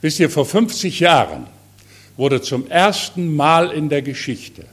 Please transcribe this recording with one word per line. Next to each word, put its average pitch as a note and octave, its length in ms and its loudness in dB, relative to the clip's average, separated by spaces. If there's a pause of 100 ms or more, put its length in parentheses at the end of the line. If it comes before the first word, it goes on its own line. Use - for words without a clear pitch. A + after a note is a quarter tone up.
Wisst D#3 180 -2
ihr, E3 100 4
vor C#3+ 160 0
fünfzig G#3 540 -2
Jahren A#2 480 2 (680)
wurde C3+ 240 2
zum C3 280 -6
ersten F3 640 0
Mal D#3+ 380 2
in D#3 160 -4
der C#3+ 140 0
Geschichte - 720 -10